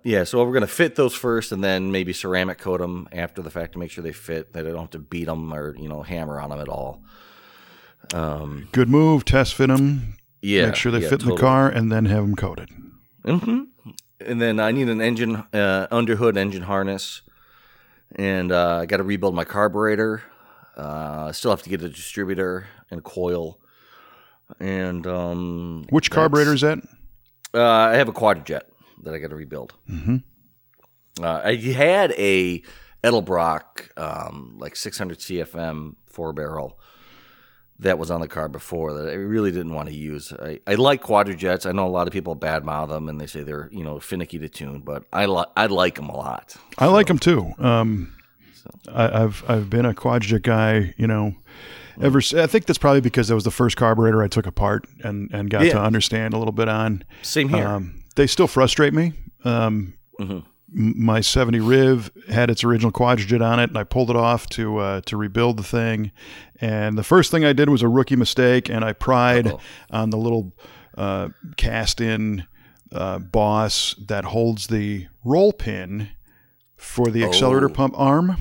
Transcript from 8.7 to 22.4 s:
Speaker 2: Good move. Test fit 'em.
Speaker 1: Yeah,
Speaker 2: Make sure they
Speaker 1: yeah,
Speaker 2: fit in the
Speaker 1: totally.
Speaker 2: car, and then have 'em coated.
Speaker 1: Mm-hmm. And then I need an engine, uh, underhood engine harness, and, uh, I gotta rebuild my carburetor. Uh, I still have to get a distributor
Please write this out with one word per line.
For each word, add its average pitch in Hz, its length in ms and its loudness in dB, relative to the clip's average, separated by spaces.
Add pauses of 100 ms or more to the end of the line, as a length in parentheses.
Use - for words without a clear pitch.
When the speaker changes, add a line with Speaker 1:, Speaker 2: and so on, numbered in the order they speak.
Speaker 2:
Good 127 160 4
move. 151 360 4
Test 131 300 2
fit 135 160 2
'em. 135 440 0 (280)
Speaker 1:
Yeah, 98 240 4
Speaker 2:
Make - 100 0
sure - 140 0
they 117 80 2
Speaker 1:
yeah, 82 100 0
Speaker 2:
fit 101 140 2
in 123 60 -4
the 117 40 2
Speaker 1:
totally. - 160 -2
Speaker 2:
car, 135 200 6
and 113 240 0
then 110 140 2
have 104 180 2
'em 101 100 0
coated. 92 340 -6 (560)
Speaker 1:
Mm-hmm. 220 380 0 (640)
And 117 160 -4
then 113 160 2
I 110 140 2
need 131 160 0
an 113 120 0
engine, 113 360 0 (160)
uh, 95 400 2
underhood 117 440 2
engine 98 260 -2
harness, 98 600 -4 (960)
and, 95 360 -2
uh, 87 300 2
I 85 40 -6
gotta 95 180 -2
rebuild 95 320 -2
my 82 80 -2
carburetor. 107 760 -2 (540)
Uh, 76 520 -8
I 78 40 -8
still - 180 -2
have 98 120 -2
to - 80 -18
get 90 120 -4
a 87 60 -8
distributor 92 800 -6 (240)